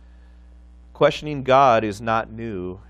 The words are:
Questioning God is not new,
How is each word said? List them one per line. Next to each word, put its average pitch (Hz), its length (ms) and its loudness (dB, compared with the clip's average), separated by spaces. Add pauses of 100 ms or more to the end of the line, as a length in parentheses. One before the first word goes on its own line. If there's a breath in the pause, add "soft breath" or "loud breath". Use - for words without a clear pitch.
(920 soft breath)
Questioning 147 520 -2
God 127 400 4
is 104 160 -6
not 113 320 -4
new, 101 580 -10